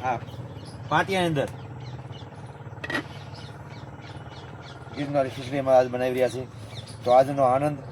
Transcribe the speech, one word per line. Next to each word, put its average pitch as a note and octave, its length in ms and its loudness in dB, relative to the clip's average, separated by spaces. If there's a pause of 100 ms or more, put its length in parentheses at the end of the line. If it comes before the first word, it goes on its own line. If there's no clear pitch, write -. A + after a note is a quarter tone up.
આ A#2+ 80 2 (720)
પાટિયાની F3 420 2
અંદર C3+ 180 0 (3500)
ગિરનારી C#3 400 0
ખીચડી C3+ 260 -4
અમે C3 100 4
આજ B2+ 200 10
બનાવી B2 260 0
રહ્યા A#2+ 160 4
છીએ. B2+ 120 -4 (560)
તો B2 80 0
આજનો C3+ 340 8
આનંદ C#3 340 4 (140)